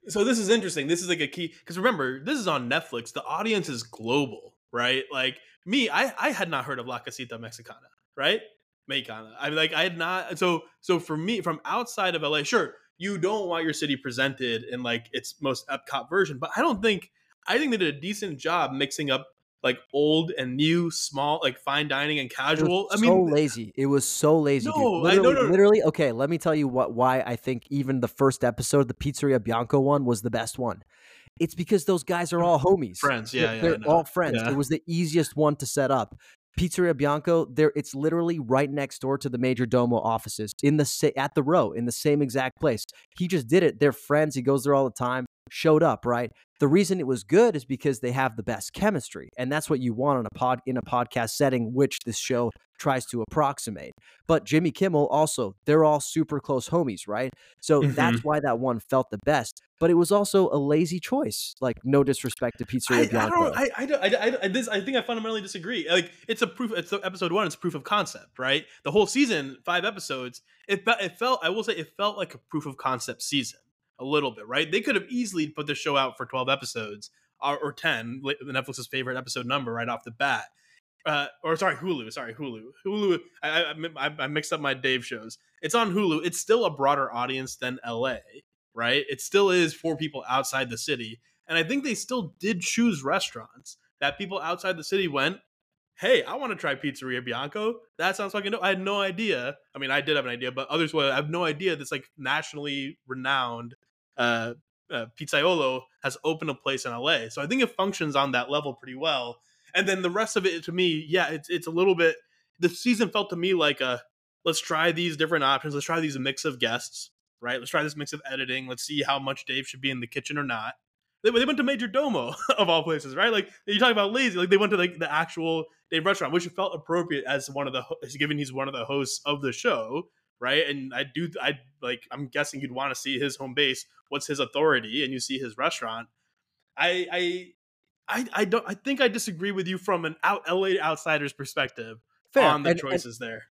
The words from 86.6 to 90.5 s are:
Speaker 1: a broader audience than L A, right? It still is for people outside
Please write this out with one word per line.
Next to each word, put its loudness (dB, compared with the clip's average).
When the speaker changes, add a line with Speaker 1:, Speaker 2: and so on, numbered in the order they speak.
Speaker 1:
a 2
broader 2
audience -6
than -6
L -4
A, -4
right? 0
It -6
still 4
is 4
for -4
people -6
outside 0